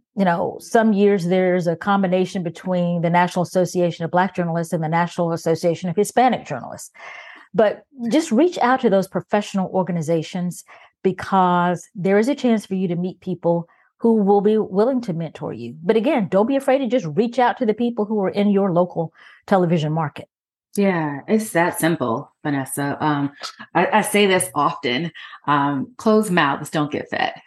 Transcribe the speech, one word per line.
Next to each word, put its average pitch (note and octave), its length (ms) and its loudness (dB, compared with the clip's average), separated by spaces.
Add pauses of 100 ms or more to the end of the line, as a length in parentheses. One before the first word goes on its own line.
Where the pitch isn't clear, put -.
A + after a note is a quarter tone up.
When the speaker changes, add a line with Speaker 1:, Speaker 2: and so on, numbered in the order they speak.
(160)
Speaker 1:
You G3 80 0
know, E3+ 380 0
some A3 320 2
years G3+ 320 2
there's F3+ 420 2
a E3+ 80 0
combination F#3 640 0
between F3 600 -2
the E3+ 80 0
National F3 340 2
Association F3 640 -2
of D#3+ 60 -6
Black F3+ 220 2
Journalists E3+ 380 -4
and E3 100 -2
the D#3 60 -2
National E3+ 460 -2
Association E3 560 -2
of E3 80 -6
Hispanic A3+ 480 2
Journalists. - 440 -12 (640)
But G3+ 300 2 (260)
just D#4 220 0
reach D#4+ 280 2
out B3+ 200 2
to A#3 100 2
those F#3+ 200 2
professional G3+ 640 -4
organizations, E3+ 920 -4 (400)
because F3+ 800 2 (100)
there F#3+ 220 2
is A3 120 2
a C#4+ 60 0
chance A3+ 300 0
for F#3+ 100 -6
you F#3+ 120 -2
to F3 80 -2
meet F3 240 -6
people E3+ 480 -2 (300)
who A3+ 180 4
will G3+ 260 4
be G#3+ 160 4
willing A3 440 0
to G3+ 120 -4
mentor D#3+ 380 -8
you. A#2+ 320 -10
But A3 140 2
again, A3+ 320 0
don't G3+ 180 2
be C#4 80 0
afraid C4+ 240 2
to C4+ 80 -2
just G#3+ 260 0
reach A#3+ 260 0
out A#3+ 180 2
to B3+ 80 -2
the G#3+ 80 2
people A#3+ 320 -2
who G#3+ 160 -2
are F#3 80 0
in G3+ 220 2
your G3 200 2
local E3 400 0 (360)
television E3+ 440 2
market. D#3 380 -6 (460)
Speaker 2:
Yeah, E3 520 0
it's G#3+ 240 0
that E3+ 280 0
simple, C#3+ 540 -2 (100)
Vanessa. C#3+ 560 -4
Um, C#3+ 320 0 (440)
I, F#3 240 2
I - 20 2
say G3+ 240 2
this F#3 300 2
often, D3 560 -2 (340)
um, C#3+ 520 0
"Closed G#3+ 340 2
mouths D3+ 400 0
don't D3 200 -2
get - 200 -8
fed," - 220 -2 (140)